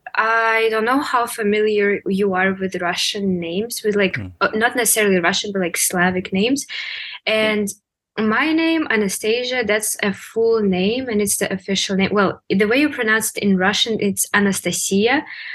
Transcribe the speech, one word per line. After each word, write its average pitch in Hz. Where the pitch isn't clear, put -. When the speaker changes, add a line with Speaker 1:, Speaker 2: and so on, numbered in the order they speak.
Speaker 1:
I 226
don't 220
know 262
how 254
familiar 208
you 196
are 190
with 190
Russian 180
names, 180
with, 208
like, 196
Speaker 2:
Hmm. 101
Speaker 1:
uh, 120
not 233
necessarily 208
Russian, 185
but, 196
like, 175
Slavic 185
names. 233
And 214
my 226
name, 330
Anastasia, 233
that's 214
a 202
full 226
name 208
and 208
it's 202
the -
official 196
name. 190
Well, 196
the 196
way 226
you 302
pronounce 220
it -
in 196
Russian, 208
it's 196
Anastasia, 202